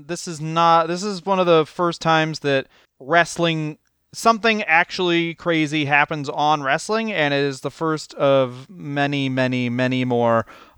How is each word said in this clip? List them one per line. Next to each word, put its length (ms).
this 220
is 120
not, 460
this 160
is 240
one 140
of 60
the 200
first 340
times 400
that 280
wrestling, 800
something 500
actually 720
crazy 520
happens 420
on 340
wrestling, 480
and 240
it 80
is 200
the 100
first 420
of 560
many, 580
many, 400
many 360
more, 420